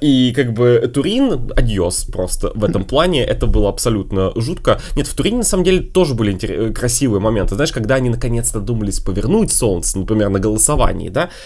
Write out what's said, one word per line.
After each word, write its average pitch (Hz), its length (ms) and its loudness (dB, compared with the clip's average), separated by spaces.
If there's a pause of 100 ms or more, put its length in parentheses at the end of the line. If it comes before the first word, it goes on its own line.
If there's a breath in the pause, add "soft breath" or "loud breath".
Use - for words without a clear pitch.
И 127 320 4
как 123 220 0
бы 120 380 4
Турин, 196 640 0
адьос 95 500 2
просто - 500 -4
в 104 100 0
этом 95 200 0
плане. 151 400 0
Это - 220 0
было 104 220 4
абсолютно 98 680 0
жутко. 117 440 0 (160 loud breath)
Нет, 143 100 0
в - 80 -10
Турине 202 240 0
на 220 60 -2
самом 185 200 0
деле 185 160 4
тоже 143 340 0
были 107 180 0
интере-, 95 380 -4
э, - 20 -6
красивые 117 480 0
моменты. 98 340 0
Знаешь, 143 180 0
когда 123 240 0
они 127 140 0
наконец-то 117 500 -2
додумались 110 400 -2
повернуть 117 520 0
солнце, 95 460 0
например, 104 320 0
на 98 80 0
голосовании, 107 720 0
да? 160 180 -2 (180 loud breath)